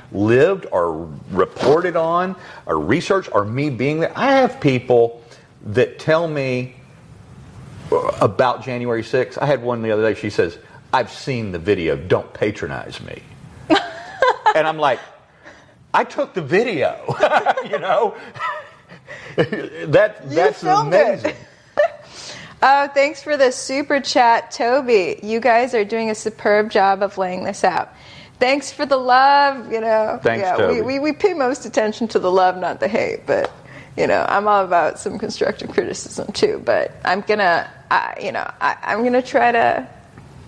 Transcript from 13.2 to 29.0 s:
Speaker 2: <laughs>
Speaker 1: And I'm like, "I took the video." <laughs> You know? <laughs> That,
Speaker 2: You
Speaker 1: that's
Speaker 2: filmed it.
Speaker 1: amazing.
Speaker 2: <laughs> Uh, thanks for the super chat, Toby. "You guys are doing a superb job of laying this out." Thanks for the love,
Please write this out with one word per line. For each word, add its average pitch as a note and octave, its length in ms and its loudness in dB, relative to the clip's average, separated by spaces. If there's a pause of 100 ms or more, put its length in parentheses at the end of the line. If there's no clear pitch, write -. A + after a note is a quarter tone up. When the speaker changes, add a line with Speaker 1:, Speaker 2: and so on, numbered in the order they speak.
Speaker 2:
<laughs> - 60 6 (800)
Speaker 1:
And D#3 120 4
I'm D#3+ 100 -4
like, C#3+ 220 2 (920)
"I A3+ 100 2
took B3+ 300 -6
the F3+ 80 -4
video." D#3 760 -2
<laughs> D4 380 2 (140)
You G3 100 -4
know? G4 400 0
<laughs> - 1160 -14
That, E3 920 0
Speaker 2:
You C#4+ 60 -10
Speaker 1:
that's F#4 260 2
Speaker 2:
filmed G4+ 320 2
it. F4 140 6 (120)
Speaker 1:
amazing. - 220 -4
Speaker 2:
<laughs> - 40 -20 (1160)
Uh, C#4 280 4
thanks C#4 340 0
for D4 140 -2
the C4+ 160 4
super C#4 480 -2
chat, A#3 500 2
Toby. A#3+ 720 2
"You A3 160 -2
guys A#3+ 340 2
are G#3+ 120 2
doing A3 240 -4
a G#3+ 60 -4
superb G#3+ 560 0
job G3 300 4
of G3 160 -2
laying F#3 280 -4
this G3 180 -4
out." E3+ 300 -2 (440)
Thanks C4+ 340 0
for D4 140 -4
the C4+ 120 2
love, C4 760 4